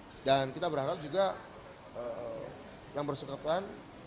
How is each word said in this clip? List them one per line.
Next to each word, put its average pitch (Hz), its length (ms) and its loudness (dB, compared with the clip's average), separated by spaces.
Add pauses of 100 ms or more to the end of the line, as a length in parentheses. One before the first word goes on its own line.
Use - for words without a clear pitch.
(260)
Dan 135 320 8
kita 165 160 2
berharap 147 320 2
juga, 185 320 4 (560)
eh, 117 500 -4 (540)
yang 147 80 2
bersangkutan 143 560 0 (460)